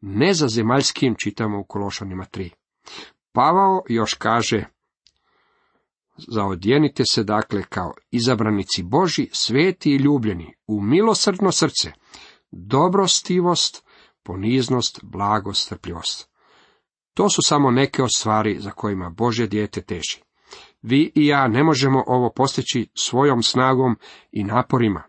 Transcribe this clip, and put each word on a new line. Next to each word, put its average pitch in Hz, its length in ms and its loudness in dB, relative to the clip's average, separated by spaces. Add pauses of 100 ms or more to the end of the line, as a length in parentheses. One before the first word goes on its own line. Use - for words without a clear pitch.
ne 107 320 0
za 156 140 2
zemaljskim, 117 680 0
čitamo 104 440 -4
u 98 40 -10
Kološanima 98 600 -8
tri. 90 260 -12 (800)
Pavao 185 580 4
još 113 240 0
kaže: 110 520 0 (1600)
„Zaodjenite 110 840 0
se, 120 120 0
dakle, 104 400 -2
kao 95 300 -8 (180)
izabranici 110 720 0
Božji, 147 500 0
sveti 160 580 0
i 139 60 2
ljubljeni, 113 560 0 (140)
u 107 140 -2
milosrdno 190 680 2
srce, - 400 -2 (600)
dobrostivost, 175 1300 0 (380)
poniznost, 117 800 -2
blagost, 101 640 -2
strpljivost.” - 680 -10 (800)
To 196 140 2
su - 160 -2
samo 143 260 4
neke 135 320 2
od 120 120 0
stvari 107 440 0
za 101 120 -12
kojima 95 380 -6
Božje 113 380 -2
dijete 101 340 -4
teži. - 400 -8 (600)
Vi 139 340 2
i 151 120 4
ja 143 200 4
ne 120 160 2
možemo 135 440 2
ovo 123 280 2
postići 127 580 -2
svojom 127 500 0
snagom 127 540 2 (340)
i 104 120 -4
naporima. 110 640 0